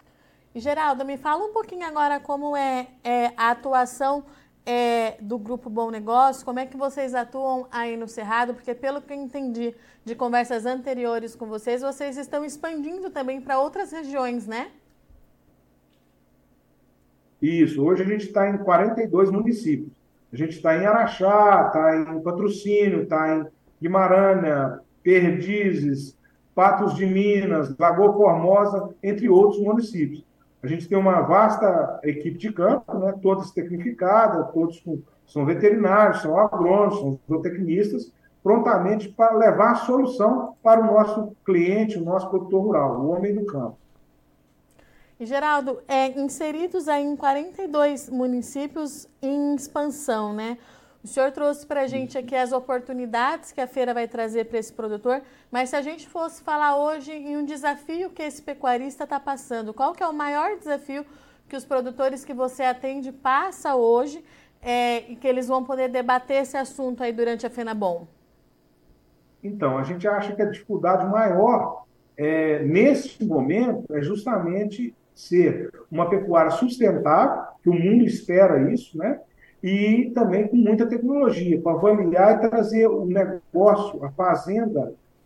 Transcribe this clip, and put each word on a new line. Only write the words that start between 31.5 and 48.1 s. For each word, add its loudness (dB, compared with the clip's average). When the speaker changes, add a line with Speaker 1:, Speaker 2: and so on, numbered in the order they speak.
Speaker 2:
equipe -4
de -8
campo, 0
né, -2
todas 0
tecnificadas, 0
todos -2
com, -8
são -4
veterinários, 4
são 0
agrônomos, 2
são -4
zootecnistas, -2
prontamente 2
para 4
levar 6
a 2
solução 0
para 8
o 2
nosso 2
cliente, 2
o -4
nosso -2
produtor 0
rural, 0
o 0
homem -2
do -4
campo. -8
Speaker 1:
E, -10
Geraldo, 0
é, 0
inseridos -4
aí 0
em -4
quarenta -2
e -6
dois 0
municípios -6